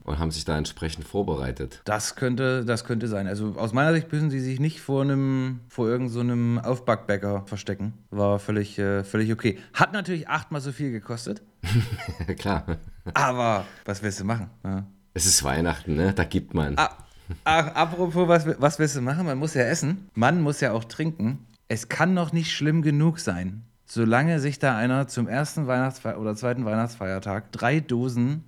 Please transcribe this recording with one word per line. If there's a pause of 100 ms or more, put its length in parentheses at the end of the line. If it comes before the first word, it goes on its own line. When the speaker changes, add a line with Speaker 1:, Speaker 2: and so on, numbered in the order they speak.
Speaker 1:
und
haben
sich
da
entsprechend
vorbereitet.
Speaker 2:
Das
könnte,
das
könnte
sein.
Also
aus
meiner
Sicht
müssen
sie
sich
nicht
vor
einem,
vor
irgend
so
einem
Aufbackbäcker
verstecken. (180)
War
völlig,
äh,
völlig
okay. (160)
Hat
natürlich
achtmal
so
viel
gekostet. (460)
Speaker 1:
<laughs>
Klar. (340)
Speaker 2:
Aber (180)
was
willst
du
machen? (160)
Ja. (260)
Speaker 1:
Es
ist
Weihnachten,
ne?
Da
gibt
man.
Speaker 2:
Ah, (540)
ah,
apropos,
was, (120)
was
willst
du
machen?
Man
muss
ja
essen.
Man
muss
ja
auch
trinken. (220)
Es
kann
noch
nicht
schlimm
genug
sein, (200)
solange
sich
da
einer
zum
ersten
Weihnachtsfe-,
oder
zweiten
Weihnachtsfeiertag
drei
Dosen